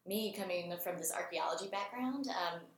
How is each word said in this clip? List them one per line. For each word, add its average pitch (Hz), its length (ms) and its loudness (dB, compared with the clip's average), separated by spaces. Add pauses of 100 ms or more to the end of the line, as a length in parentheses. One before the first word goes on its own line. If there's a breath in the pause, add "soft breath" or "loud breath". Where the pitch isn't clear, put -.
me 202 280 2
coming 175 460 0
from 175 200 -2
this - 140 0
archaeology 165 560 0
background, 254 600 0
um, 170 320 0 (180)